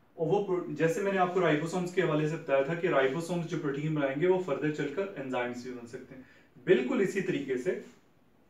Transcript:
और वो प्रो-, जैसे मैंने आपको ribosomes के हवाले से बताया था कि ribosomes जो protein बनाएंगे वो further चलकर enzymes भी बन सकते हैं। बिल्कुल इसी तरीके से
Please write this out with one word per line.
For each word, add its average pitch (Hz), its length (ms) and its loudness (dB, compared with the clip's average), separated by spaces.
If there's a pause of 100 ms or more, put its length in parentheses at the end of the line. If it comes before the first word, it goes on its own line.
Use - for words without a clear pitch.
(200)
और 160 80 0
वो 202 160 2
प्रो-, 160 320 -2
जैसे 160 260 2
मैंने 196 160 0
आपको 180 220 2
ribosomes 165 540 2
के 185 80 2
हवाले 151 280 2
से 160 60 -4
बताया 139 340 2
था 165 60 -2
कि 185 120 -2
ribosomes 160 580 0
जो 156 140 -4
protein 147 360 -2
बनाएंगे 147 320 0
वो 185 120 6
further 147 320 -2
चलकर 151 460 -4
enzymes 123 480 -4
भी 127 60 -10
बन 117 160 -12
सकते - 280 -16
हैं। - 100 -20 (400)
बिल्कुल 233 360 4
इसी 190 200 0
तरीके 139 360 -2
से 202 280 -4 (640)